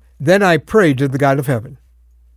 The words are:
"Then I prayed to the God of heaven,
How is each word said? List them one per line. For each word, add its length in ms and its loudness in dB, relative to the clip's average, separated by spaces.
"Then 200 2
I 160 2
prayed 420 0
to 100 -2
the 100 -6
God 220 0
of 80 -6
heaven, 300 -8